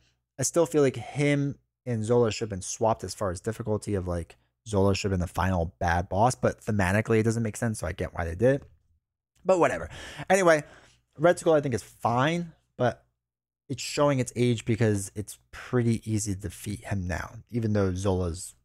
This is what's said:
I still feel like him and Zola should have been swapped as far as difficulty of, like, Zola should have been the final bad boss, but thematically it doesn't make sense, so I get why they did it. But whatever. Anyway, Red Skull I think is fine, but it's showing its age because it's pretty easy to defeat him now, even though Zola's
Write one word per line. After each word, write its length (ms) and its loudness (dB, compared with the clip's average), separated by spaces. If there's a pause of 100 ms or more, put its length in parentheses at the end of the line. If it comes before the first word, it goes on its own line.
(380)
I 40 -4
still 220 2
feel 180 2
like 140 2
him 640 -2 (260)
and 180 -4
Zola 300 4
should 140 -6
have 40 -8
been 120 -8
swapped 420 -2
as 100 -8
far 160 -4
as 100 -8
difficulty 540 -4
of, 140 -4
like, 280 -6 (300)
Zola 280 4
should 160 -2
have 80 0
been 80 0
the 60 -8
final 460 0
bad 300 0
boss, 260 2
but 260 -2
thematically 600 0
it 20 2
doesn't 200 0
make 140 -6
sense, 220 -4
so 80 -6
I 60 -6
get 220 -8
why 100 -4
they 100 -6
did 220 4
it. 60 -6 (800)
But 160 4
whatever. 280 0 (400)
Anyway, 360 6 (540)
Red 200 4
Skull 160 4
I 60 6
think 140 -2
is 80 -2
fine, 720 -2 (240)
but 280 0 (640)
it's 140 -8
showing 360 0
its 160 -2
age 300 0
because 500 0
it's 240 -12 (140)
pretty 580 0
easy 240 -2
to 60 -10
defeat 460 -10
him 200 -4
now, 280 -6 (160)
even 240 -2
though 200 2
Zola's 600 -2 (100)